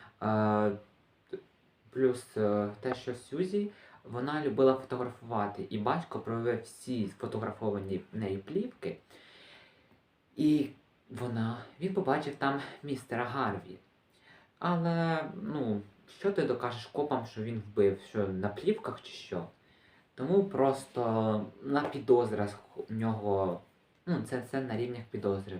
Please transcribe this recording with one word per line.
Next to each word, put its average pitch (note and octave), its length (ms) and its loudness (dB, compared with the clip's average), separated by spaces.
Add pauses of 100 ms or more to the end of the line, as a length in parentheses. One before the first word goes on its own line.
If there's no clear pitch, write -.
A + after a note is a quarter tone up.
(220)
Е, G#2+ 500 4 (1160)
плюс, B2+ 460 2
е, G#2 320 4 (120)
те, B2+ 140 -2
що B2+ 200 -6
Сюзі, F#3 560 -2 (340)
вона C#3+ 400 -2
любила C3 300 6
фотографувати, A#2 960 -4
і G#2+ 80 -2
батько B2 420 -2
проявив A#2 420 -2
всі A#2 460 -4
сфотографовані G2+ 920 -4 (120)
в - 40 -8
неї G2+ 220 -2
плівки, G3+ 580 -4 (1400)
і D3+ 320 4 (420)
вона, A#2 480 -2 (220)
він F#3+ 140 -2
побачив D3 420 0
там C#3 240 0 (220)
містера B2+ 420 -4
Гарві. A2+ 540 -4 (800)
Але, E3 680 2 (180)
ну, A#2+ 380 -2 (380)
що G3 140 2
ти F3 100 2
докажеш A#2+ 440 -2
копам, C#3 400 0
що - 160 -8
він A2+ 240 -4
вбив, G2 420 4
що G#2 200 0
на F#2 200 0
плівках - 540 -2
чи - 100 -18
що? E2+ 340 -8 (680)
Тому F3+ 280 4
просто A2+ 1000 2 (160)
на C#3 180 2
підозра A#2 640 4
сх-, - 440 -10
в G#2+ 40 -8
нього, G#2 680 0 (460)
ну, D3 160 0
це, B2 280 -4
це C3+ 100 -2
на B2 160 -4
рівнях A#2+ 340 -4
підозри G2 500 -2